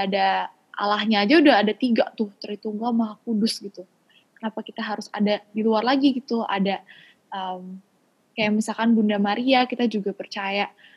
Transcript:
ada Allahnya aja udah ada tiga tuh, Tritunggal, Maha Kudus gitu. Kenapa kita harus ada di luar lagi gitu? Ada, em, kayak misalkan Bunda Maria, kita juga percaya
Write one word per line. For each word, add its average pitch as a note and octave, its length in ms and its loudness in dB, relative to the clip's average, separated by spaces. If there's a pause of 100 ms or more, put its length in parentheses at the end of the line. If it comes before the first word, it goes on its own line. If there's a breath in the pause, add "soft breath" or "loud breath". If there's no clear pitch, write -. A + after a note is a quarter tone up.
ada F#3+ 220 0 (500)
Allahnya G#3 480 2
aja D4+ 160 6
udah A#3 240 6
ada G#3+ 100 0
tiga - 380 0
tuh, G#3 240 -4
Tritunggal, G#3+ 560 -6
Maha A3 320 -2
Kudus A3 340 0
gitu. G3 240 -14 (540 soft breath)
Kenapa A3 240 -10
kita - 240 -10
harus G#3+ 240 -8
ada G#3 400 -2
di G#3+ 160 -4
luar A3 180 2
lagi C4+ 320 2
gitu? A#3 320 -4
Ada, G3 320 -2 (540 loud breath)
em, F#3 480 -10 (560)
kayak G#3+ 180 0
misalkan A3 400 2
Bunda G#3 240 2
Maria, B3 480 2
kita A#3+ 220 -2
juga G3+ 260 -4
percaya G3 560 -6 (260 soft breath)